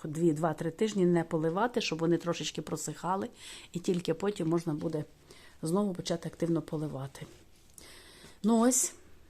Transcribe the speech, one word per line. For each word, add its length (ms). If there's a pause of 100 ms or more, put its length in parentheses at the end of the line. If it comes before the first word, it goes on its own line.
дві, 280
два-три 380
тижні 360
не 180
поливати, 560
щоб 180
вони 180
трошечки 460
просихали, 680 (440)
і 60
тільки 360
потім 340
можна 260
буде 300 (640)
знову 280
почати 340
активно 340
поливати. 640 (1160)
Ну 180
ось, 320 (380)